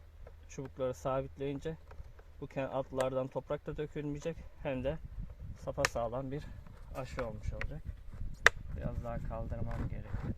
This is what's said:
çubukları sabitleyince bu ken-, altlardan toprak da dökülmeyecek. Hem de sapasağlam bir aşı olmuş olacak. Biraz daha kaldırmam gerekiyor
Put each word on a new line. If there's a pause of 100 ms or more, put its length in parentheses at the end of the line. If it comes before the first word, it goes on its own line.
(500)
çubukları
sabitleyince (640)
bu
ken-,
altlardan
toprak
da
dökülmeyecek. (260)
Hem
de (680)
sapasağlam
bir (520)
aşı
olmuş
olacak. (960)
Biraz
daha
kaldırmam
gerekiyor